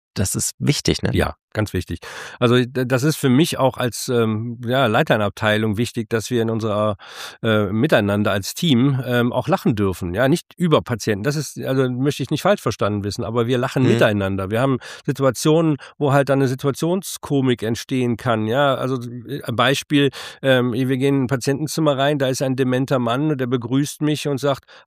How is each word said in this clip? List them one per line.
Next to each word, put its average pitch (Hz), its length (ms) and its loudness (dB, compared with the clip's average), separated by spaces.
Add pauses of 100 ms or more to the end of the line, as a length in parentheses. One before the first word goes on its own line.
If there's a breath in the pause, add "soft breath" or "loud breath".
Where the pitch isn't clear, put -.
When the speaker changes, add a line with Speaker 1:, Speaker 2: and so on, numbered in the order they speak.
(140)
Speaker 1:
Das - 220 -2
ist - 240 -4
wichtig, 127 420 0
ne? 98 100 0
Speaker 2:
Ja, - 220 0 (180)
ganz 104 200 -4
wichtig. 90 260 -6 (400 loud breath)
Also, 120 160 4 (100)
d-, 127 220 -4
das 123 160 0
ist 151 140 2
für 143 120 0
mich 135 300 4
auch 131 200 0
als, 123 300 -4
ähm, 117 560 -2
ja, 123 220 0
Leiter 120 300 2
einer 107 80 0
Abteilung 107 520 0
wichtig, 117 320 -4
dass 113 220 -2
wir 120 100 0
in 113 100 0
unserer, 107 460 0 (460 loud breath)
äh, 107 240 2
Miteinander 104 640 2
als 98 240 -4
Team, 135 500 2
ähm, 123 280 0
auch 123 160 -4
lachen 170 260 0
dürfen, 95 400 -2
ja, 127 140 2
nicht 170 180 0 (100)
über 151 260 4
Patienten. 107 420 -2
Das 143 100 0
ist, 151 260 -8
also, 131 300 0
möchte 135 320 -2
ich 123 80 -6
nicht 151 120 -2
falsch 196 180 2
verstanden 104 420 -2
wissen, 101 220 -6
aber 117 240 -2
wir 127 100 2
lachen 127 240 0
Speaker 1:
Mhm. 123 60 4
Speaker 2:
miteinander. 98 640 2
Wir 113 100 0
haben 131 180 0 (260 loud breath)
Situationen, 151 720 2 (200 loud breath)
wo 147 140 2
halt 139 160 4
dann 139 100 2
eine 139 100 2
Situationskomik 139 1160 -2
entstehen 120 520 -2
kann, 110 300 0
ja. 135 300 2
Also, 127 260 -4
äh, 120 400 -12
ein 117 140 -6
Beispiel, 139 540 2 (320 loud breath)
ähm, 127 320 4
wir 131 220 0
gehen 139 200 2
in 135 80 2
ein - 20 2
Patientenzimmer 139 720 0
rein, 143 220 2
da 131 80 0
ist 131 140 -2
ein 131 120 0
dementer 127 460 0
Mann, 135 360 0
der 127 120 -2
begrüßt 127 540 -2
mich 151 260 -2
und 139 100 -2
sagt: 135 260 -2 (220 loud breath)